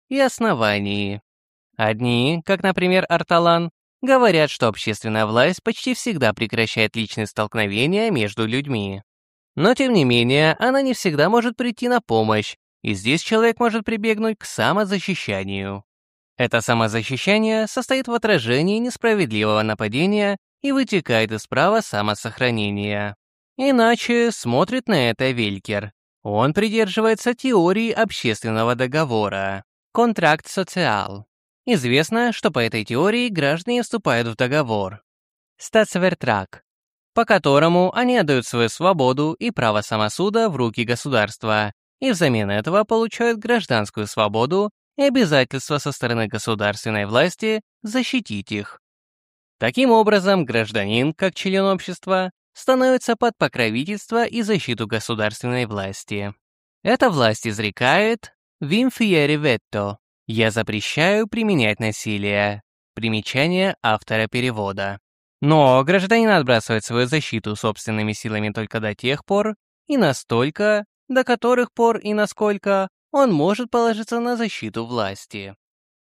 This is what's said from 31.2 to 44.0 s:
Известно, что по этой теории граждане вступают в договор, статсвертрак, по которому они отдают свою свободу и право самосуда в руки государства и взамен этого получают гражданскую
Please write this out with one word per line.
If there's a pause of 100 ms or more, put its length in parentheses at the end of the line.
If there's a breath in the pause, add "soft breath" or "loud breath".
Известно,
что
по
этой
теории
граждане
вступают
в
договор, (560)
статсвертрак, (500)
по
которому
они
отдают
свою
свободу
и
право
самосуда
в
руки
государства (260)
и
взамен
этого
получают
гражданскую